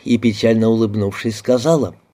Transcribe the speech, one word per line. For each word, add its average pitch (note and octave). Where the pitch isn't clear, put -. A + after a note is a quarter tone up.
и, A#2+
печально A2+
улыбнувшись, G#2+
сказала: B2+